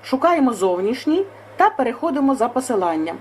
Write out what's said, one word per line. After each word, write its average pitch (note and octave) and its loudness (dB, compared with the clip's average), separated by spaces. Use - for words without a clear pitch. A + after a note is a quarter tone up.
шукаємо C4+ 2
зовнішній G#3 0
та G4+ 4
переходимо C4+ 0
за A#3 0
посиланням. F3 -2